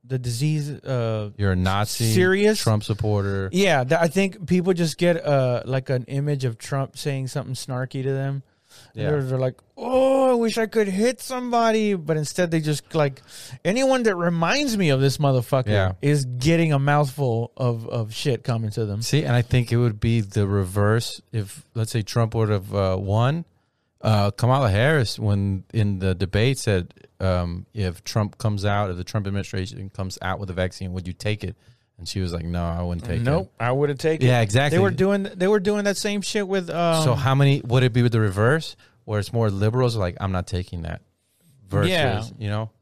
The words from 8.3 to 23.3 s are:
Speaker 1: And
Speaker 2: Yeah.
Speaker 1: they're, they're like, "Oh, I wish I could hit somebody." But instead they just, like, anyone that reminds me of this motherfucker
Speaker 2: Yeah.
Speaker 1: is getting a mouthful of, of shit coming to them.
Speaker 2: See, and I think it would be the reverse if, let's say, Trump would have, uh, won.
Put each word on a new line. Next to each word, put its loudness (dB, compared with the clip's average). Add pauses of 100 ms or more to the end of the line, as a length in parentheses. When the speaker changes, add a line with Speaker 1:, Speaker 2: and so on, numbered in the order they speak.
Speaker 1:
And -6
Speaker 2:
Yeah. 0
Speaker 1:
they're, 0
they're -2
like, -2 (200)
"Oh, 4
I 4
wish 0
I 0
could 0
hit 0
somebody." 0
But -2
instead -2
they 2
just, -4
like, 0 (420)
anyone 2
that 2
reminds 0
me 2
of 4
this 2
motherfucker 0
Speaker 2:
Yeah. 2 (100)
Speaker 1:
is 2
getting 2
a 2
mouthful 0
of, -2
of -4
shit -2
coming -2
to -2
them. -4
Speaker 2:
See, 0
and 0
I 4
think 0
it 2
would 2
be 2
the 0
reverse 0 (100)
if, -8 (100)
let's -2
say, -2
Trump 0
would 2
have, -2
uh, 2
won. 0 (560)